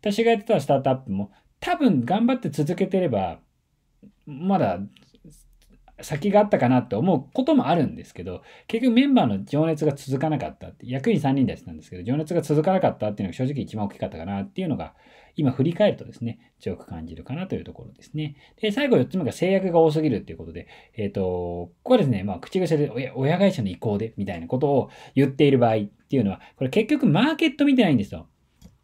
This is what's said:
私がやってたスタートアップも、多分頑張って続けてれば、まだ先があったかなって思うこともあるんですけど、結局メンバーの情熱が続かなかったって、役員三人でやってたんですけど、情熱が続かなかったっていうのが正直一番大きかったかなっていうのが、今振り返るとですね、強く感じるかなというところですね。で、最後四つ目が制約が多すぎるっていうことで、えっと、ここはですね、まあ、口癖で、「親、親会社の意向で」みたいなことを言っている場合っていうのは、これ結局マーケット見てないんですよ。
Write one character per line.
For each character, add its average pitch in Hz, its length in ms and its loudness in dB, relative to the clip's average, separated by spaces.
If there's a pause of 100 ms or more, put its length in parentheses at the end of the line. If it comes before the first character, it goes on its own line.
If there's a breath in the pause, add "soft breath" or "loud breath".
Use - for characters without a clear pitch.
私 208 220 0
が 233 80 4
や 226 60 4
っ 208 40 -6
て - 60 -14
た 196 140 2
ス - 60 -6
タ 143 80 4
ー 131 80 2
ト 135 80 0
ア - 20 2
ッ 127 60 0
プ - 120 -14
も、 98 220 -6 (260 soft breath)
多 349 160 -4
分 202 300 2
頑 214 220 0
張 262 80 2
っ 254 40 -2
て 151 120 -6
続 151 260 -2
け 196 100 0
て 196 140 0
れ 175 80 0
ば、 95 320 -2 (840)
ま 170 320 -2
だ 95 200 0 (1200)
先 156 300 -4
が 208 100 8
あ 208 40 6
っ 208 40 0
た - 100 4
か 123 100 4
な 127 100 4
っ - 100 0
て 98 80 -4
思 165 200 2
う 127 160 -6
こ 262 120 -2
と 320 100 2
も 247 140 2
あ 165 60 2
る 156 120 2
ん 82 80 -8
で - 100 -16
す - 80 -20
け 90 120 -12
ど、 90 180 -10 (240 loud breath)
結 233 180 -4
局 240 100 4
メ 269 120 4
ン 277 80 4
バ 220 80 6
ー 143 40 4
の 101 180 -2
情 151 220 0
熱 160 180 -2
が 151 100 4
続 135 240 -4
か 156 120 0
な 143 80 0
か - 100 -6
っ - 100 -16
た 87 100 -16
っ - 40 -16
て、 - 160 -20
役 131 220 -2
員 208 100 2
三 139 140 0
人 135 120 4
で - 60 -2
や - 40 -10
っ - 40 -20
て - 60 -20
た 87 60 -14
ん 80 40 -14
で - 60 -20
す - 80 -20
け 90 60 -14
ど、 90 60 -12
情 120 140 -2
熱 156 180 -4
が 165 80 0
続 151 200 2
か 185 100 2
な 185 80 2
か 147 80 2
っ - 100 -2
た 107 120 -2
っ 104 40 -8
て - 80 -6
い - 20 -2
う 92 40 -4
の 85 40 -8
が - 40 -14
正 131 80 -2
直 131 180 -4
一 92 140 -10
番 104 100 -2
大 101 40 -8
き - 80 -16
か 101 80 -6
っ - 20 -10
た 82 100 -12
か 80 60 -12
な 98 180 -6
っ 101 100 -10
て 185 100 -8
い - 20 -4
う - 40 -4
の 120 80 -2
が、 87 180 -12 (400 soft breath)
今 143 160 0
振 131 140 -2
り 170 100 0
返 202 180 2
る - 40 -8
と - 80 -16
で 113 80 -16
す - 120 -14
ね、 - 340 -10
強 90 180 -8
く - 100 -20
感 80 200 -12
じ 82 80 -14
る - 100 -16
か 131 100 -10
な 190 120 -8
と - 80 -8
い 85 60 -6
う - 40 -14
と - 80 -16
こ - 120 -20
ろ - 80 -20
で - 100 -20
す - 120 -18
ね。 151 220 -8 (240 soft breath)
で、 214 100 0
最 262 180 0
後 214 100 6
四 226 80 2
つ - 100 -8
目 180 80 -2
が 113 80 -2
制 180 180 -2
約 190 200 0
が 165 100 4
多 160 100 6
す 156 120 0
ぎ 151 80 0
る 107 60 0
っ 87 60 -4
て - 100 -16
い - 20 -14
う 82 40 -16
こ 85 60 -14
と 82 80 -14
で、 85 140 -14 (280 loud breath)
え 104 120 -4
っ 98 60 -8
と、 98 100 -2
こ 87 500 -6 (120)
こ 254 100 2
は 240 40 6
で 180 60 2
す 135 60 0
ね、 98 120 -2
ま 101 120 -6
あ、 85 40 -10
口 - 220 -6
癖 165 160 0
で、 147 160 -2
「親、 - 240 -8
親 143 220 0
会 196 140 4
社 131 100 -4
の 98 80 -4
意 90 60 -8
向 104 200 -2
で」 110 220 -4
み 98 80 -4
た 101 80 -6
い 85 80 -10
な - 40 -12
こ 131 120 -2
と 147 100 2
を 135 220 2 (240 loud breath)
言 143 140 4
っ - 20 -2
て 143 160 4
い 143 40 6
る 135 80 6
場 117 120 4
合 110 60 2
っ 107 40 0 (280)
て 139 80 -2
い - 20 4
う 113 60 2
の 98 80 0
は、 - 80 -10 (160 loud breath)
こ 135 80 -4
れ 131 60 -4
結 214 180 0
局 269 180 2
マ 202 240 4
ー 320 60 -2
ケ 330 100 0
ッ - 100 -2
ト 285 80 2
見 277 120 4
て 247 60 4
な 185 60 4
い 147 60 4
ん - 20 4
で 101 80 0
す - 80 -10
よ。 82 160 -14 (560)